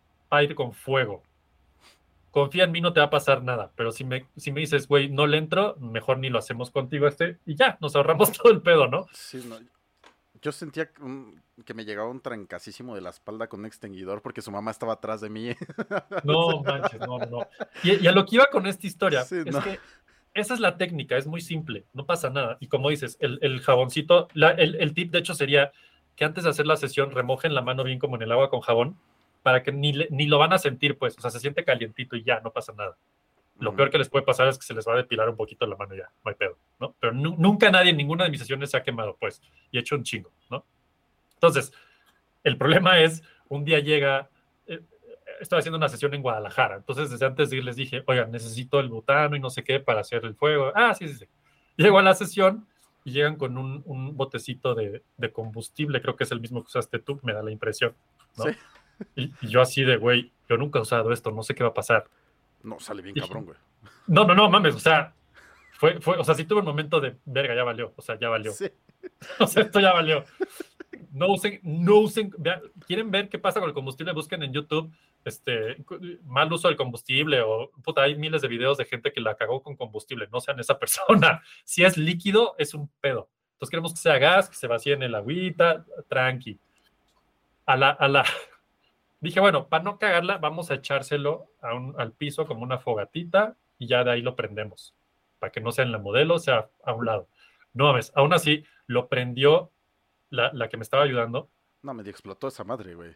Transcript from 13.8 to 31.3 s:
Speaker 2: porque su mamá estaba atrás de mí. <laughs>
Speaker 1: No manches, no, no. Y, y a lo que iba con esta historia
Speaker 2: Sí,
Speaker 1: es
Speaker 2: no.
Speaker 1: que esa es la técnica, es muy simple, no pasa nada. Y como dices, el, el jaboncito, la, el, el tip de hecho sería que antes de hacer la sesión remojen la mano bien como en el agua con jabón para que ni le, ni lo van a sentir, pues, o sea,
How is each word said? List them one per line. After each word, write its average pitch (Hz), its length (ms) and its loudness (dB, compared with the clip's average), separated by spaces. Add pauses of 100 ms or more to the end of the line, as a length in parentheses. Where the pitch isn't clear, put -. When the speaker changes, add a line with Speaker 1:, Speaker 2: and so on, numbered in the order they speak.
Speaker 2:
porque 117 200 -14
su - 80 -14
mamá 104 220 -8
estaba 113 220 -6
atrás 107 260 -8
de 107 100 -10
mí. 113 240 -8
<laughs> - 680 -8
Speaker 1:
No 156 380 0
manches, 139 380 -4
no, 123 180 -8
no. 117 300 -8 (340)
Y, 190 200 4
y 165 40 6
a 180 60 6
lo 190 120 6
que 226 120 -2
iba 269 100 8
con 214 200 0
esta 196 200 -8
historia 156 360 0
Speaker 2:
Sí, 180 220 -8
Speaker 1:
es 139 100 -6
Speaker 2:
no. 139 60 0
Speaker 1:
que 196 200 -8 (540)
esa 208 200 -2
es 233 60 -4
la 180 180 0
técnica, 165 380 -4
es 139 100 -2
muy 160 140 -8
simple, 151 520 -8
no 139 140 -12
pasa 170 240 -2
nada. 123 300 -4
Y 127 80 -16
como 135 220 0
dices, 143 300 -6
el, 131 220 -2
el 131 180 0
jaboncito, 147 720 4
la, 156 200 6
el, 220 240 2
el 151 180 -2
tip 175 180 -4
de 175 60 2
hecho 170 160 -4
sería 143 380 2 (440)
que 147 80 -2
antes 165 200 -4
de 160 60 4
hacer 147 160 0
la 156 100 4
sesión 135 340 -2
remojen 127 440 -2
la 127 80 0
mano 127 220 -4
bien 127 140 -6
como 127 180 -4
en 113 60 -6
el 113 100 -2
agua 135 180 4
con 120 100 -2
jabón 120 360 0 (460)
para 127 200 4
que 139 100 -4
ni 143 200 -2
le, 156 180 -2
ni 147 160 0
lo 147 120 4
van 160 140 6
a 185 60 4
sentir, 135 380 -2
pues, 120 220 -4
o - 20 -20
sea, 120 100 -6